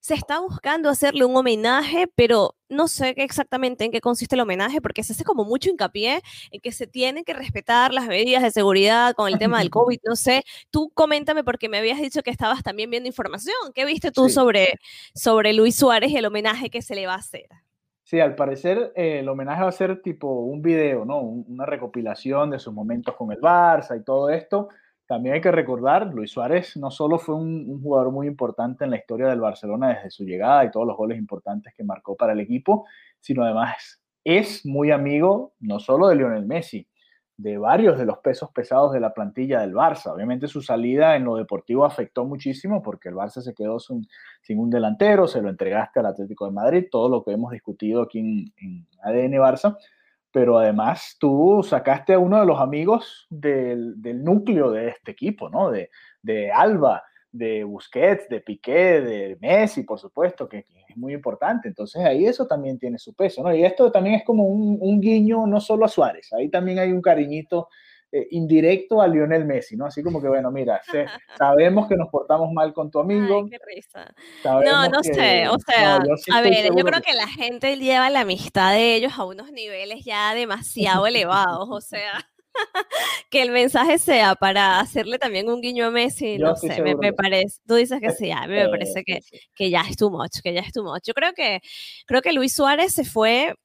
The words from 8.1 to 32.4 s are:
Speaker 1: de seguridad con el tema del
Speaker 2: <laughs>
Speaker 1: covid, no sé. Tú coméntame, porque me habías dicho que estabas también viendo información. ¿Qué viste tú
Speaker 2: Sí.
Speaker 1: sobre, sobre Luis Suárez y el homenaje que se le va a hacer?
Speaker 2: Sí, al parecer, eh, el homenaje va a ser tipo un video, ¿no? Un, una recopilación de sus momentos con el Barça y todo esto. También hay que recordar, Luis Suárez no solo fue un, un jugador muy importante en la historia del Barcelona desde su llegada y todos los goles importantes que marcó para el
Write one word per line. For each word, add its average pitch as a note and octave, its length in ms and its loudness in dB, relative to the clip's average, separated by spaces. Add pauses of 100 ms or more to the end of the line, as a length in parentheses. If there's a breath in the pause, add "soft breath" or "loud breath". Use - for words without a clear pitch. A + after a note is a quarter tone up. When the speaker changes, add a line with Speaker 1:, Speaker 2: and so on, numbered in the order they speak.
Speaker 1:
de A3 80 2
seguridad G#3+ 640 4
con G#3 180 0
el F#3+ 40 -2
tema A3 220 2
del F3 120 0
Speaker 2:
<laughs> - 0 -
Speaker 1:
covid, A#3+ 340 2
no A3+ 100 -2
sé. C4 300 2 (260 loud breath)
Tú D4+ 240 -2
coméntame, D4+ 480 2
porque A#3+ 260 -4
me G#3 100 -4
habías A#3 220 -2
dicho C#4+ 220 -4
que - 80 -6
estabas B3 320 -2
también G#3+ 260 -8
viendo A#3+ 200 -6
información. A#3+ 480 -8 (180)
¿Qué C4 100 -2
viste D4 280 -4
tú C4 160 4
Speaker 2:
Sí. - 60 2
Speaker 1:
sobre, G#3 400 4 (380 loud breath)
sobre G#3+ 400 2
Luis A3 220 4
Suárez B3 380 4
y D4 60 0
el A3+ 80 0
homenaje A3 440 -2
que A#3 120 -10
se A#3 120 -12
le F#3+ 140 -6
va F#3 60 -4
a F#3+ 40 -8
hacer? - 280 -18 (580)
Speaker 2:
Sí, E3 160 0
al C#3+ 160 2
parecer, D3 580 -2
eh, D#3+ 240 -2
el C3+ 100 -6
homenaje C#3 340 -4
va F#3+ 80 2
a - 20 -10
ser F#3 300 -4
tipo D#3 260 -8
un C3 340 -6
video, D3+ 420 2
¿no? C#3+ 160 -4
Un, A#2 280 -8
una B2+ 180 -10
recopilación C3 840 -4
de C3 100 -8
sus A#2 120 -14
momentos G#2+ 440 -6
con A2 160 -8
el G#2+ 80 -10
Barça D#3+ 600 4
y G#2+ 40 -20
todo C#3 260 0
esto. G3+ 380 -2 (400 soft breath)
También B2+ 280 -2
hay E3 40 -2
que F3 120 2
recordar, D3+ 560 0
Luis A2+ 240 -10
Suárez E3+ 440 -2
no C#3 140 -8
solo D#3 300 -2
fue D#3 160 -6
un, D#3+ 340 -6
un C#3 100 -10
jugador C3+ 300 0
muy C#3 160 -6
importante B2+ 560 -6
en C#3 80 -4
la A#2 60 -2
historia A#2+ 320 -4
del B2 120 0
Barcelona A2 540 -2
desde G2 160 -12
su - 140 -14
llegada A2 400 2
y A2 80 -2
todos A2 120 -2
los A2 120 -4
goles A2 200 -4
importantes G#2 600 -10
que A2 80 -14
marcó G2 320 -10
para A2 160 0
el G#2 80 -4